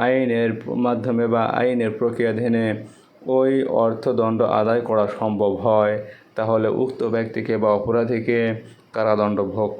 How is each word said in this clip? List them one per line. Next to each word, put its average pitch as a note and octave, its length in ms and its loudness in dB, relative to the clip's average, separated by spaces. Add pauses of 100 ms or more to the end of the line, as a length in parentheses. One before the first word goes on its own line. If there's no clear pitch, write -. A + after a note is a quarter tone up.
আইনের A#2+ 440 2 (360)
মাধ্যমে A#2 380 0 (100)
বা A2+ 80 2 (180)
আইনের A#2+ 380 0
প্রক্রিয়াধীনে A#2 680 0 (600)
ওই C3 260 2 (320)
অর্থদণ্ড A2+ 560 0 (200)
আদায় A2+ 280 2
করা G#2+ 180 2 (120)
সম্ভব G#2 340 0 (140)
হয়, G#2+ 280 4 (400)
তাহলে A2 340 0 (140)
উক্ত C3 180 -4 (140)
ব্যক্তিকে A2+ 480 -4
বা A2 60 2 (100)
অপরাধীকে A#2 600 0 (540)
কারাদণ্ড G#2 460 0 (160)
ভোগ G#2+ 260 -2